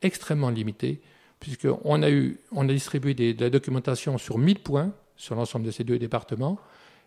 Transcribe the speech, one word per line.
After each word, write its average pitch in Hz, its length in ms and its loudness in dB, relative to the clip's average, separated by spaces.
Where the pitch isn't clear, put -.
extrêmement 147 480 0
limité, 113 500 -2
puisqu'on 147 640 0
a 151 80 4
eu, 135 300 2
on 143 160 0
a 135 60 2
distribué 139 400 -2
des, 117 220 2
de 120 80 -2
la 120 80 2
documentation 131 680 0
sur - 220 -4
mille 180 200 4
points 147 320 -2
sur - 180 -8
l'ensemble 113 300 -2
de 113 60 -4
ces 120 120 -4
deux 120 160 0
départements. 127 580 -4